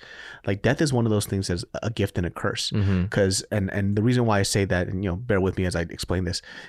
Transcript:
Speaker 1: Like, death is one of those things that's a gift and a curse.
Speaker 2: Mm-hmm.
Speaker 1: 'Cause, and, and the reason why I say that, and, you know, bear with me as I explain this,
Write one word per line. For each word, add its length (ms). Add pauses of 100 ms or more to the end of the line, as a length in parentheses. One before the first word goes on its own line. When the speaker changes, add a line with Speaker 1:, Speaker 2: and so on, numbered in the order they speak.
(460)
Speaker 1:
Like, 160
death 200
is 100
one 140
of 40
those 160
things 220
that's 160 (180)
a 80
gift 280
and 80
a 40
curse. 400
Speaker 2:
Mm-hmm. 360
Speaker 1:
'Cause, 440
and, 220
and 240
the 60
reason 240
why 140
I 20
say 240
that, 220
and, 160
you 60
know, 60
bear 240
with 160
me 80
as 120
I 60
explain 420
this, 180 (260)